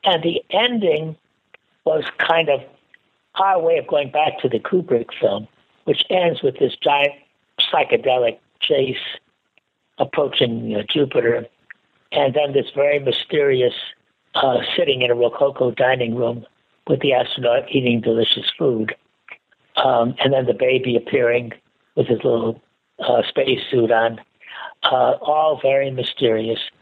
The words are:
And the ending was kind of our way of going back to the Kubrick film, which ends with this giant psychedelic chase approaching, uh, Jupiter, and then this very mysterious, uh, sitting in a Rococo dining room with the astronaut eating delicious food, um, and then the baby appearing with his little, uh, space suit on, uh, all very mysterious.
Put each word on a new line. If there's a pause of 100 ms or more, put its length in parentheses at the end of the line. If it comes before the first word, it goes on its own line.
And
the
ending (680)
was (140)
kind
of (720)
our
way
of
going
back
to
the
Kubrick (100)
film, (380)
which
ends
with
this
giant (480)
psychedelic (220)
chase (1000)
approaching,
uh,
Jupiter, (680)
and
then
this
very
mysterious, (600)
uh, (180)
sitting
in
a
Rococo
dining
room (420)
with
the
astronaut
eating
delicious
food, (840)
um,
and
then
the
baby
appearing (440)
with
his
little, (400)
uh,
space (100)
suit
on, (640)
uh,
all
very
mysterious. (220)